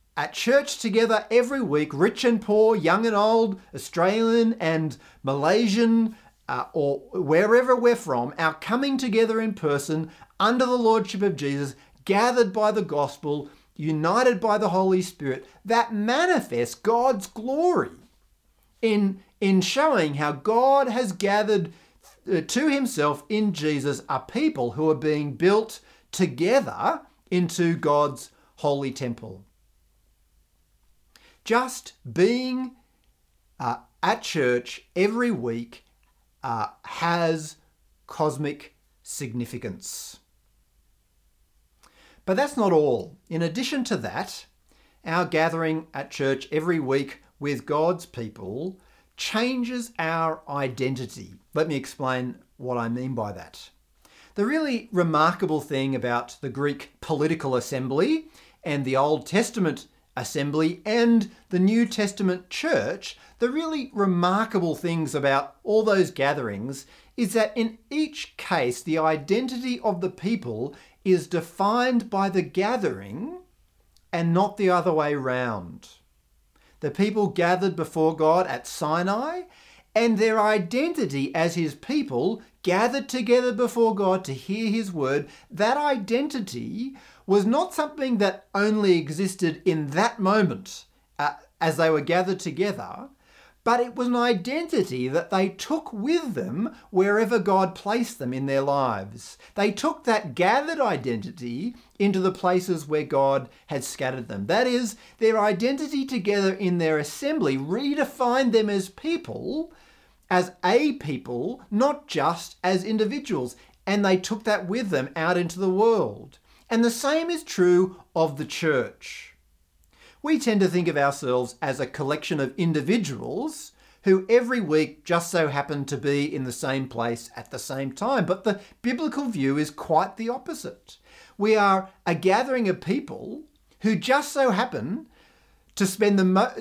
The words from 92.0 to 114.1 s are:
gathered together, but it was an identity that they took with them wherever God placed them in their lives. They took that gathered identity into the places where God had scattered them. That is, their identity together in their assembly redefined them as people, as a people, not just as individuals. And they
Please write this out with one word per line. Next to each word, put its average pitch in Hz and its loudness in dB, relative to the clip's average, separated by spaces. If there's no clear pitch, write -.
gathered 180 0
together, 190 -6
but 240 2
it 247 -2
was 247 -2
an 247 0
identity 240 0
that 151 -2
they 190 2
took - -6
with 269 -2
them 127 -4
wherever 208 2
God 190 2
placed 233 -4
them 127 -4
in 131 -4
their 135 2
lives. 117 -2
They 208 2
took 302 -4
that 214 -2
gathered 277 2
identity 127 -4
into 196 2
the 185 2
places 180 0
where 151 0
God 135 2
had 135 -6
scattered 131 -6
them. 101 -6
That 220 2
is, 240 -2
their 220 4
identity 262 0
together 202 0
in 185 0
their 160 2
assembly 156 0
redefined 254 0
them 214 4
as 196 -2
people, 330 -6
as 180 2
a 254 4
people, 143 -6
not 285 0
just 165 -2
as 185 2
individuals. 214 -2
And 202 0
they 190 4